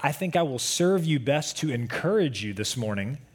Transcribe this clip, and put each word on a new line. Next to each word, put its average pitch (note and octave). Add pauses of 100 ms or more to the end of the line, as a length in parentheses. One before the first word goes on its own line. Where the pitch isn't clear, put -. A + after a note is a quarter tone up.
I C#3
think F3
I E3+
will C3+
serve F3+
you D#3
best C#3
to D#3
encourage B2+
you G#2
this G2+
morning A2 (160)